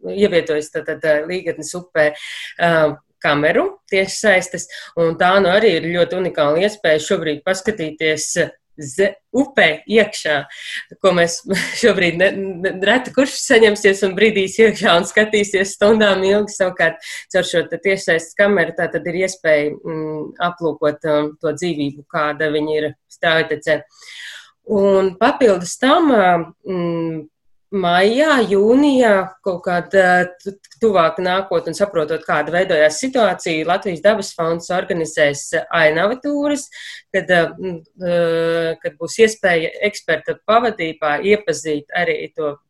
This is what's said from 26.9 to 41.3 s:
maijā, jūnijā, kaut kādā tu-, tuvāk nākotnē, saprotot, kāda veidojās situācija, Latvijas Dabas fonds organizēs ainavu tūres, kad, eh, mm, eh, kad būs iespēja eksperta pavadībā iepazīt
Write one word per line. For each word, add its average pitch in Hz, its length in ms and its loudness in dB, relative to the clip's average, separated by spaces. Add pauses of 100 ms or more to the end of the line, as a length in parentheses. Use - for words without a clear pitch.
maijā, 202 680 2
jūnijā, 233 720 4 (280)
kaut 180 220 -4
kādā 180 460 2 (320)
tu-, 196 140 -12 (260)
tuvāk 180 420 2
nākotnē, 180 520 -2
saprotot, 160 500 -2
kāda 147 280 -2
veidojās 165 480 2
situācija, 185 680 0
Latvijas 180 360 -2
Dabas 202 320 2
fonds 170 380 -4
organizēs 160 760 -2 (260)
ainavu 170 480 2
tūres, 294 460 -2 (460)
kad, 175 160 -2
eh, 170 200 2
mm, 175 300 -10 (240)
eh, 165 800 0
kad - 180 -10
būs 165 200 -10
iespēja 190 520 2 (100)
eksperta 165 640 -4
pavadībā 185 760 0
iepazīt 165 640 -2 (100)